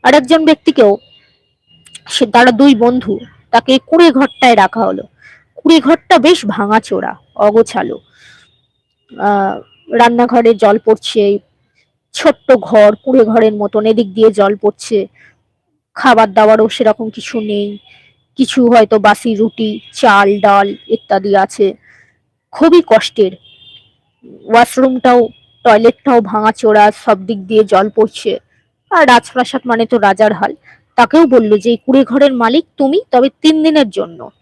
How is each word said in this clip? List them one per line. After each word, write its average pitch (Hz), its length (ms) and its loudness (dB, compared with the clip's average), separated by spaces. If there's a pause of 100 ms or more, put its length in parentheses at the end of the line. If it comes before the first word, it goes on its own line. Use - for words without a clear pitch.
আর 254 100 2
একজন 302 320 0
ব্যক্তিকেও, 262 520 2 (1120)
সে, - 160 -2
তারা 240 260 2
দুই 269 240 4
বন্ধু, 240 440 -2 (320)
তাকে 254 340 0
কুঁড়ে 330 260 2
ঘরটায় 262 440 0
রাখা 208 260 -2
হলো। 190 220 -6 (520)
কুঁড়ে 320 240 2
ঘরটা 320 380 -2
বেশ 302 280 0
ভাঙাচোরা, 208 680 -6 (200)
অগোছালো। 214 640 -2 (1200)
আহ, 101 420 -4 (320)
রান্নাঘরে 233 600 2
জল 208 320 2
পড়ছে, 202 540 -2 (720)
ছোট্ট - 380 -2
ঘর, 208 440 2
কুঁড়ে 254 300 0
ঘরের 220 280 0
মতন, 208 320 -4
এদিক 214 280 -2
দিয়ে 220 180 2
জল 202 240 0
পড়ছে, 208 520 -6 (840)
খাবার 220 400 2
দাবারও 220 360 2
সেরকম 220 400 -4
কিছু 226 300 -12
নেই, 208 380 -8 (580)
কিছু 254 320 0
হয়তো 226 320 2
বাসি 208 360 -2
রুটি, 214 440 -6 (140)
চাল, 202 460 2
ডাল 202 360 0 (120)
ইত্যাদি 196 480 -4
আছে। 196 380 -2 (760)
খুবই 330 360 2
কষ্টের। - 440 -2 (1120)
ওয়াশরুমটাও, 247 840 0 (340)
টয়লেটটাও 233 580 2
ভাঙাচোরা, 214 680 0
সব 196 340 -4
দিক 196 220 -10
দিয়ে 214 160 0
জল 202 260 0
পড়ছে। 220 500 -6 (500)
আর 330 180 2
রাজপ্রাসাদ 247 580 -2
মানে 233 200 -2
তো 240 120 -4
রাজার 208 360 0
হাল। - 220 -6 (400)
তাকেও 285 300 2
বলল 226 320 2
যে, 202 120 -2
"এই 233 80 0
কুঁড়ে 269 260 0
ঘরের 277 300 0
মালিক 240 320 -2 (120)
তুমি, 285 240 -2 (100)
তবে 254 180 2 (120)
তিন 311 220 0
দিনের 302 260 0
জন্য। 175 400 -12 (120)